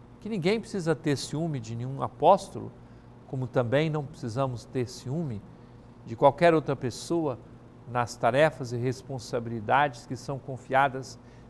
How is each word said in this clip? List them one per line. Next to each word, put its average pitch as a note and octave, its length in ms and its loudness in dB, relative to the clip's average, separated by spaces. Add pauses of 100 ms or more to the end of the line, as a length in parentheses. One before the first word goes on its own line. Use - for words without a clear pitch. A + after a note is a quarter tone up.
(180)
que G#3 120 -10
ninguém G3+ 280 2
precisa E3 380 -2
ter C#3+ 220 0
ciúme D3+ 420 -4
de A2+ 160 -8
nenhum C3 260 -6
apóstolo, B2 720 2 (560)
como C3 180 -4
também C3+ 440 2
não D3+ 120 -2
precisamos B2 640 -6
ter B2 240 -4
ciúme C3 540 -6 (640)
de A#2 80 -10
qualquer D3 380 6
outra D3 240 2
pessoa C3+ 600 -2 (500)
nas A#2+ 260 -2
tarefas C3+ 580 2
e B2 40 -4
responsabilidades A#2+ 1300 -2
que C3+ 120 -8
são C#3 220 -8
confiadas C3 800 0 (320)